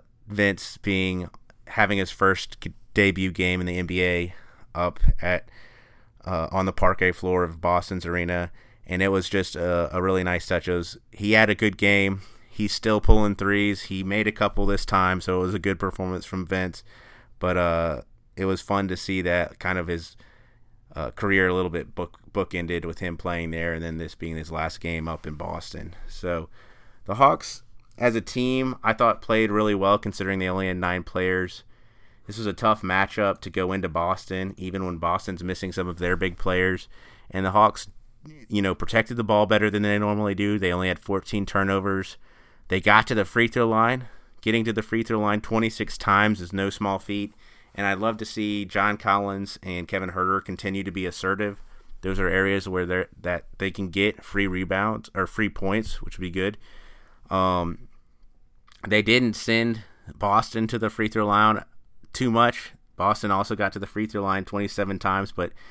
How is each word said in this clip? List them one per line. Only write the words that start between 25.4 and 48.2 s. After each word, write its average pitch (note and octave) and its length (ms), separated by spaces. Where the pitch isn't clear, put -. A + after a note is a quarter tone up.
So E2+ 440
the G2+ 100
Hawks, C#3 480
as A#2+ 180
a A2+ 60
team, B2+ 640
I A2 80
thought A2+ 300
played A2 300
really G#2 240
well G2 220
considering G2 420
they F#2 100
only F#2+ 180
had F#2 80
nine F2+ 280
players. F#2 600
This G#2 100
was A2+ 100
a G2+ 40
tough G#2+ 300
matchup F#2+ 600
to - 80
go F#2 220
into F#2+ 160
Boston, F#2 680
even F#2 280
when F2 120
Boston's F2 480
missing F2+ 260
some F2+ 160
of E2+ 120
their F2 180
big F#2 200
players. F#2 520
And F#2+ 140
the F#2 60
Hawks, G#2 360
you G#2 120
know, F#2+ 140
protected A2+ 400
the A#2 80
ball G#2 220
better G#2+ 240
than G2+ 140
they G#2 140
normally G#2 380
do. G2+ 240
They F#2 140
only F#2 160
had F2 100
fourteen G2+ 460
turnovers. G2 720
They F#2 120
got G#2 280
to B2 80
the G2+ 100
free A#2 220
throw A2+ 200
line. A#2 380
Getting A2+ 240
to A#2 60
the G#2+ 120
free A2+ 180
throw A2 180
line G#2 220
twenty-six A2+ 560
times G#2 420
is F2+ 140
no G2 160
small G2 300
feat. G2+ 340
And G2+ 140
I'd G2 100
love A2 200
to A2 80